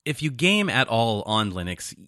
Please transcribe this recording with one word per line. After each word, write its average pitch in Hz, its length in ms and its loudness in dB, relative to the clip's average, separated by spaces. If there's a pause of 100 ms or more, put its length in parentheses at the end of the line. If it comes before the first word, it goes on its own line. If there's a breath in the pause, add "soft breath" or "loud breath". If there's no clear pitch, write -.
If 151 160 -6
you 151 100 -2
game 185 380 2
at 127 180 2
all 113 360 2
on 107 280 0
Linux, 90 440 -8 (120)